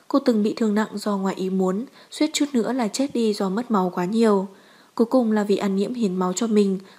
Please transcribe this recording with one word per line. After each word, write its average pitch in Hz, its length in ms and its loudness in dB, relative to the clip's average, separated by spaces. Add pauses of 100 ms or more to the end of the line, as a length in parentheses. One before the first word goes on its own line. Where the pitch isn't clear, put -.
cô 285 100 2
từng 233 240 2
bị 214 140 0
thương 220 180 0
nặng 214 200 0
do 208 220 -4
ngoài 190 180 -2
ý 185 160 -4
muốn, 190 340 0 (260)
suýt 302 220 -2
chút 302 200 0
nữa 226 200 0
là 247 160 -2
chết 269 260 -4
đi 226 180 2
do 202 160 -2
mất 202 220 -4
máu 185 240 2
quá 180 100 -2
nhiều. 202 440 2 (460)
Cuối 240 100 4
cùng 233 280 2
là 214 120 0
vì 202 120 2
An 196 200 0
Nhiễm 202 180 -2
hiến 208 220 -2
máu 185 160 0
cho 208 140 -4
mình, 202 320 2 (200)